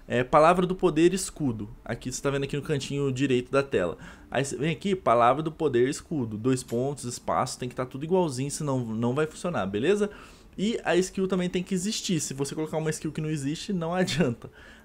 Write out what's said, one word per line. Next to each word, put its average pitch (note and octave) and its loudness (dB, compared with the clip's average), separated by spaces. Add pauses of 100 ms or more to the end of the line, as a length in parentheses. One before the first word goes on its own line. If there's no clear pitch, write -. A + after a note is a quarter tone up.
é, A#2+ 2
palavra E3 6
do F3+ 0
poder E3+ 4
escudo. A#2+ -4 (140)
Aqui A#2+ -8
você - -8
tá C#3+ 0
vendo C#3 0
aqui C#3 -4
no C#3+ -2
cantinho C#3 -2
direito B2+ 2
da C#3 4
tela. G2+ 0 (320)
Aí C3 0
você C3+ -6
vem D#3 0
aqui, F#3 -2
palavra B2 4
do D#3+ -4
poder C3 2
escudo. B2+ -4
Dois B2+ 0
pontos, C3+ -4
espaço, A#2+ -2
tem B2+ -6
que A#2 -14
tá B2+ -4
tudo C3+ -10
igualzinho, D#3 0
senão C3+ -2
não A#2 0
vai D#3 0
funcionar, D#3 -4
beleza? E3 0 (480)
E G#3+ -2
a E3+ 2
skill F#3 0
também F3+ 0
tem F3+ -2
que F#3+ -6
existir. F#3 -2
Se - -6
você C#3 -4
colocar D#3 -4
uma D#3+ -2
skill D#3 -4
que D3+ -6
não D#3 -4
existe, D#3 -4
não E3+ -2
<laughs> - 0
adianta. C#3 0 (360)